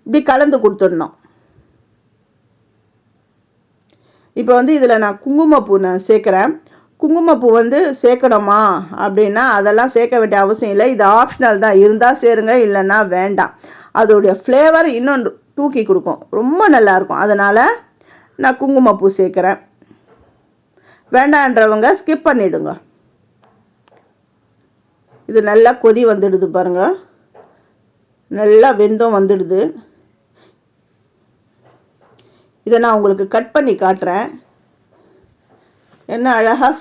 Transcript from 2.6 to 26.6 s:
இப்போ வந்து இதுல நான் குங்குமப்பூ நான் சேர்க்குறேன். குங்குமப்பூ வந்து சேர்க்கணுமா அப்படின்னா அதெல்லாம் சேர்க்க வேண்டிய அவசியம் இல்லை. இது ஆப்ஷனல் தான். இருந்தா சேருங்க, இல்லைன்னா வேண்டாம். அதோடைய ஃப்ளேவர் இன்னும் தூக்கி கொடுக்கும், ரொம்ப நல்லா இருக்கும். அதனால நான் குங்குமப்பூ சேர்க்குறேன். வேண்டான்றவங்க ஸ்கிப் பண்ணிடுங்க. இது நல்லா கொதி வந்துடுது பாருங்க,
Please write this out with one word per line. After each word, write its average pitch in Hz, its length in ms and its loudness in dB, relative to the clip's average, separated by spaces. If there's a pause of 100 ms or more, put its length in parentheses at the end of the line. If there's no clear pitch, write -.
இப்போ 247 200 0
வந்து 262 180 0
இதுல 240 260 2
நான் 202 220 -6
குங்குமப்பூ 277 580 0
நான் 185 240 -6
சேர்க்குறேன். 214 440 0 (500)
குங்குமப்பூ 311 460 0 (100)
வந்து 240 200 0 (220)
சேர்க்கணுமா 233 600 2 (440)
அப்படின்னா 208 380 -2 (140)
அதெல்லாம் 214 380 0
சேர்க்க 233 280 0
வேண்டிய 208 220 0
அவசியம் 214 300 -4
இல்லை. 214 200 2
இது 208 100 0 (140)
ஆப்ஷனல் 233 460 0
தான். 208 180 2
இருந்தா 214 260 4 (140)
சேருங்க, 226 320 0 (120)
இல்லைன்னா 196 300 0 (160)
வேண்டாம். 185 400 -2 (480)
அதோடைய 208 320 4 (100)
ஃப்ளேவர் 320 460 2 (100)
இன்னும் 262 260 -2 (340)
தூக்கி 277 300 -2
கொடுக்கும், 185 320 -2 (180)
ரொம்ப 277 220 -2 (140)
நல்லா 208 240 4
இருக்கும். 165 260 -6
அதனால 208 420 0 (760)
நான் 262 200 0
குங்குமப்பூ 233 560 2
சேர்க்குறேன். 185 420 -2 (1600)
வேண்டான்றவங்க 254 760 2 (100)
ஸ்கிப் 302 280 -4
பண்ணிடுங்க. 170 460 -2 (2500)
இது 220 100 2 (120)
நல்லா 226 200 4 (120)
கொதி 226 280 2
வந்துடுது 190 360 -2 (100)
பாருங்க, 180 240 -2 (1600)